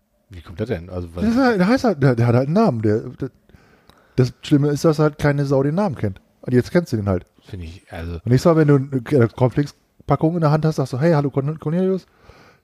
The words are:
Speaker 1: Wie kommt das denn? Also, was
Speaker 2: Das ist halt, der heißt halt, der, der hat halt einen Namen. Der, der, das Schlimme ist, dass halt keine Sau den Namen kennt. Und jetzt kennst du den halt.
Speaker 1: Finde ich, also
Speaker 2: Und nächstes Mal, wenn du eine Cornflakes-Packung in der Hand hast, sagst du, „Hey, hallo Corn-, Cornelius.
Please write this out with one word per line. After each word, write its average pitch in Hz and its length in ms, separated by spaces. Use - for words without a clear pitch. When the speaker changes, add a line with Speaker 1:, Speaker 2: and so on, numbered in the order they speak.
Speaker 1:
Wie 87 100
kommt - 200
das 117 80
denn? 90 200
Also, 90 260
was 175 100
Speaker 2:
Das 226 100
ist 247 60
halt, 240 200
der 180 80
heißt 262 160
halt, 165 180
der, 135 140
der 117 100
hat 117 80
halt 131 120
einen 156 80
Namen. 165 280
Der, 110 180
der, 131 300
das 127 160
Schlimme 147 260
ist, 143 160
dass 156 140
halt 151 200
keine 143 280
Sau 139 160
den 147 120
Namen 190 200
kennt. 101 260
Und 131 120
jetzt 120 160
kennst 175 220
du 117 40
den 101 120
halt. 92 180
Speaker 1:
Finde 90 240
ich, 85 240
also 85 240
Speaker 2:
Und 85 120
nächstes 127 200
Mal, 160 100
wenn 151 120
du 147 80
eine 131 520
Cornflakes-Packung - 1080
in 180 60
der 147 100
Hand 156 140
hast, 156 120
sagst 135 160
du, 123 80
„Hey, 170 120
hallo 143 180
Corn-, 139 280
Cornelius. 185 480